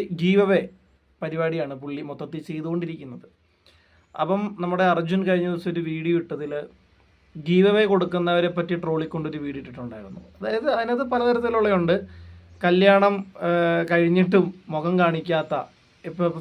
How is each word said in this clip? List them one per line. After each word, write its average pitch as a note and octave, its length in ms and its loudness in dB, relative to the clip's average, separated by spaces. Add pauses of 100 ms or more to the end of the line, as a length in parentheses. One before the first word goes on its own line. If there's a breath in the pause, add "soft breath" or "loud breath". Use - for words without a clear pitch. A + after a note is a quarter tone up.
(200)
ഗീവ് F#3+ 260 4
അവേ F#3+ 120 4 (640)
പരിപാടിയാണ് D#3+ 600 -4
പുള്ളി C#3+ 260 -10
മൊത്തത്തിൽ D3 400 -12
ചെയ്തുകൊണ്ടിരിക്കുന്നത്. D#3+ 800 -8 (880 soft breath)
അപ്പം F3+ 280 -2 (200)
നമ്മുടെ F3 300 0
അർജുൻ E3+ 360 0
കഴിഞ്ഞ F3+ 240 2
ദിവസം F3 200 -6
ഒരു E3+ 160 -4
വീഡിയോ D#3+ 340 0
ഇട്ടതിൽ D3 300 -8 (840)
ഗീവ് F3 380 4
അവേ G#3+ 200 4
കൊടുക്കുന്നവരെ F3 640 0
പറ്റി F3 180 -4 (100)
ട്രോളിക്കൊണ്ടൊരു D#3 600 -4
വീഡിയോ C#3 180 -8
ഇട്ടിട്ടുണ്ടായിരുന്നു. A2+ 580 -14 (180)
അതായത് A3 380 -4
അതിനകത്ത് A#3+ 380 -2
പലതരത്തിലുള്ളതുണ്ട്. A3+ 840 2 (680 loud breath)
കല്യാണം, G3 500 6 (340)
ഏഹ്, E3+ 420 2
കഴിഞ്ഞിട്ടും F3 560 4 (280)
മുഖം E3 280 -2
കാണിക്കാത്ത, D#3+ 520 0 (500)
ഇപ്പം, F3 360 -2